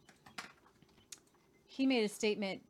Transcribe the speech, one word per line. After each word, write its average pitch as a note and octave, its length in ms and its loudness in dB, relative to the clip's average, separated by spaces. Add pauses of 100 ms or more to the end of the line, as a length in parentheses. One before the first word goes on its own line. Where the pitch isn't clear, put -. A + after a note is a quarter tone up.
(1700)
he C4+ 200 0
made B3 180 4
a G#3+ 60 2
statement G3+ 600 -2